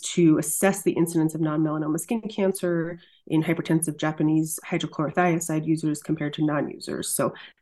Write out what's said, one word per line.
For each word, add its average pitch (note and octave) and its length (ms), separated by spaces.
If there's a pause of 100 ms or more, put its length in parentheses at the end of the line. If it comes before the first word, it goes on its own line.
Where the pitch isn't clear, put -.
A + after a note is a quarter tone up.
(140)
to E3 240
assess F#3+ 460
the F3+ 80
incidence D#3+ 420
of D#3+ 80
non-melanoma D#3 580
skin A3+ 220
cancer F3 760 (260)
in D#3 160
hypertensive D#3+ 560
Japanese D#3 600 (100)
hydrochlorothiazide E3 960
users D#3 380
compared D3 300
to D#3 120
non-users. - 640
So - 240 (280)